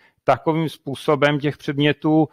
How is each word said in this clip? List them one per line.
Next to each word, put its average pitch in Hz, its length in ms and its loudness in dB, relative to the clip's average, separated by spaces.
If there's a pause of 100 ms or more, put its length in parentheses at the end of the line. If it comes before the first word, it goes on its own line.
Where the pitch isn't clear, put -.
(240)
takovým 156 440 0
způsobem 143 720 -2
těch 139 160 -4
předmětů, 151 760 0